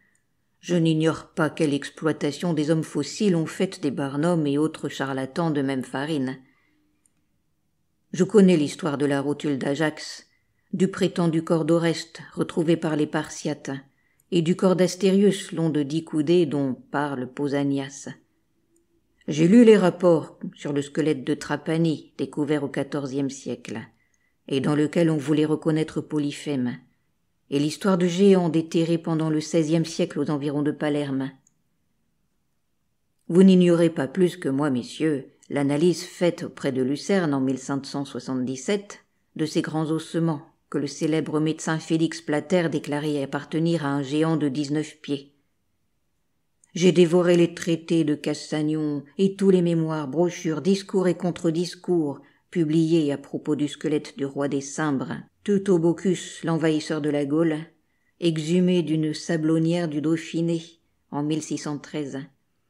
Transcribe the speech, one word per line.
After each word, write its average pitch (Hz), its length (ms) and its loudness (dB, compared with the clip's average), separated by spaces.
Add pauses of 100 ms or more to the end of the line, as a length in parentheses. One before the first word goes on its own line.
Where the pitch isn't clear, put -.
(580)
Je - 160 -4
n'ignore 160 540 2
pas 156 220 0
quelle 147 240 0
exploitation 151 800 -4
des 151 200 0
hommes 160 100 2
fossiles 170 540 0
ont 160 100 0
faite 185 340 -4
des 143 120 -2
Barnum 151 560 0
et 143 100 2
autres 156 300 -2
charlatans 135 640 -4
de 143 100 0
même 135 220 -2
farine. 135 540 -4 (1700)
Je 175 120 0
connais 185 320 6
l'histoire 143 420 -2
de 143 80 2
la 139 140 0
rotule 143 380 -2
d'Ajax, 151 680 -4 (460)
du 190 160 2
prétendu 170 560 0
corps 160 200 2
d'Oreste 165 580 0 (100)
retrouvé 160 440 0
par 160 200 -4
les 147 100 2
Parsiates, 151 640 -6 (640)
et 175 100 2
du 175 140 2
corps 185 180 4
d'Astérius 190 800 2
long 165 180 0
de 147 140 0
dix 156 180 -4
coudées 165 440 2
dont 139 280 -2 (160)
parle 139 380 -4
Pausanias. 139 800 -4 (1200)
J'ai 156 180 4
lu 233 180 10
les 220 120 12
rapports 175 640 2 (140)
sur - 180 -6
le 143 100 0
squelette 143 400 -2
de 151 120 -2
Trapani 160 840 -2
découvert 143 460 -2
au 135 40 -4
quatorzième 139 600 -4
siècle, - 480 -10 (680)
et 139 120 0
dans 151 140 0
lequel 151 360 2
on 156 60 0
voulait 151 280 0
reconnaître 156 560 0
Polyphème, 143 760 -4 (760)
et 143 100 0
l'histoire 170 380 0
de 180 80 2
géants 180 420 6
déterrés 165 500 0
pendant 160 320 -2
le 151 100 0
seizième 160 440 0
siècle 165 340 -4
aux 143 120 -2
environs 147 320 -2
de 147 100 0
Palerme. 143 580 -4 (2000)
Vous 180 160 8
n'ignorez 175 460 8
pas 165 180 -2
plus 180 280 0
que - 120 -6
moi, 139 220 0
messieurs, 131 580 -4 (220)
l'analyse 143 520 0
faite 170 400 -2
auprès 139 300 -6
de 127 100 -2
Lucerne 147 500 0
en 139 80 -2
mille 131 200 -2
cinq 139 260 -6
cent 143 180 -8
soixante-dix-sept 131 1000 -6 (320)
de 156 100 -2
ces 151 160 -2
grands 156 300 -4
ossements 160 500 -2 (260)
que - 100 -6
le 143 100 -4
célèbre 151 500 -2
médecin 160 400 -2
Félix 160 420 -2
Plater 151 480 0
déclarait 147 540 -4
appartenir 151 640 -2
à 139 40 -2
un 143 120 -2
géant 151 340 0
de 147 120 0
dix-neuf 147 520 -4
pieds. 139 320 -8 (1400)
J'ai 180 160 4
dévoré 175 460 6
les 170 180 4
traités 165 480 0
de 151 140 0
Cassagnon 151 880 -4 (120)
et 196 200 2
tous 196 140 4
les 180 120 4
mémoires, 160 460 0
brochures, 156 540 -2
discours 190 440 0
et 170 100 2
contre-discours 170 1040 -2 (300)
publiés 160 640 2
à 135 60 -4
propos 151 360 -6
du 143 140 -2
squelette 151 500 -6
du 139 80 -4
roi 139 220 -4
des 139 120 -4
Cimbres, 139 580 -4 (260)
Teutobochus, 180 960 0
l'envahisseur 156 580 0
de 147 100 -2
la 147 140 -2
Gaule, 156 340 0 (600)
exhumé 175 640 2
d'une 156 320 -2
sablonnière 165 720 0
du 151 140 -4
Dauphiné 165 640 -2 (480)
en 143 100 -4
mille 151 200 -2
six 143 160 -6
cent 147 200 -8
treize. 143 400 -8 (520)